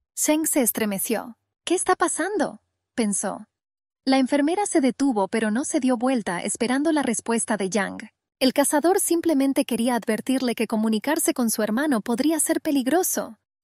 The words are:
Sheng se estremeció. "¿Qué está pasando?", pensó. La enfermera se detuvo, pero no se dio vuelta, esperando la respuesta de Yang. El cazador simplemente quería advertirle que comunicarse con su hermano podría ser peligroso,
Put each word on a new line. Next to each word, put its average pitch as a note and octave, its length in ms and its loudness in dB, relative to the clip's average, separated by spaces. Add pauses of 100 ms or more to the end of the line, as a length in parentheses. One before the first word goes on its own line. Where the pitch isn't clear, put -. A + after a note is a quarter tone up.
(160)
Sheng D4+ 300 0
se C#4+ 160 2
estremeció. G#3+ 760 -2 (280)
"¿Qué E4 100 0
está F#4 200 0
pasando?", D#4+ 680 -2 (320)
pensó. G3+ 520 -2 (600)
La C4 100 4
enfermera C#4+ 480 2
se F4 160 2
detuvo, B3 480 2
pero A3 220 -2
no B3 140 -2
se - 140 -2
dio B3+ 200 2
vuelta, A3+ 440 -2
esperando B3+ 480 0
la D4+ 120 2
respuesta A3+ 560 -2
de F#3+ 100 -2
Yang. F#3+ 420 -4 (300)
El C4 140 4
cazador D#4 440 2
simplemente D4 680 2
quería A#3 280 0
advertirle A#3 600 -2
que A3+ 120 -2
comunicarse A3 680 0
con A#3 160 0
su A3 120 -2
hermano A3+ 380 0
podría C4 400 0
ser D#4+ 220 0
peligroso, C#4 760 0 (280)